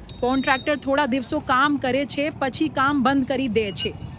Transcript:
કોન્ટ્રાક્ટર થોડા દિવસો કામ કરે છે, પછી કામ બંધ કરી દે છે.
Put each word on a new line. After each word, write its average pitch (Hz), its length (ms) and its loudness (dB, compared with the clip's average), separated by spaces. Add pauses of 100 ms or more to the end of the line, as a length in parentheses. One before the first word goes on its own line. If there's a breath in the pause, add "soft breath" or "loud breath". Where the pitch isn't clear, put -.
(200)
કોન્ટ્રાક્ટર 269 580 0
થોડા 277 280 0
દિવસો 269 340 -2
કામ 269 380 2
કરે 262 280 0
છે, 294 240 -2
પછી 294 400 -2
કામ 277 340 2
બંધ 269 240 2
કરી 269 200 0
દે 208 240 0
છે. - 220 -4 (260)